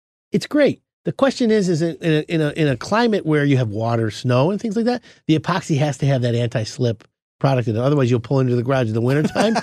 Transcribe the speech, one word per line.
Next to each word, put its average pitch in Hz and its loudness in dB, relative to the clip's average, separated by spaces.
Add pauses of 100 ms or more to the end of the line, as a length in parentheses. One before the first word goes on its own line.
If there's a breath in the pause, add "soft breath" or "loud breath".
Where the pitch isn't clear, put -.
(320)
It's - 0
great. 285 2 (220)
The - -2
question 254 0
is, 208 2
is 165 0
in 165 -2
a, 160 0 (120)
in 165 0
a, 147 0
in 151 0
a 131 0
climate 208 0
where 151 0
you 143 4
have 123 0
water, 113 -2
snow, 123 0
and 202 -4
things 208 -4
like 226 0
that, 240 -2 (240 soft breath)
the 156 2
epoxy 175 -2
has 147 0
to 143 -2
have 135 2
that 120 0
anti-slip 117 -2 (320)
product 127 0
in 107 0
it. 113 -2
Otherwise, 135 2
you'll 123 2
pull 135 0
into 123 0
the 120 0
garage 127 0
in 107 -4
the 113 0
wintertime 147 0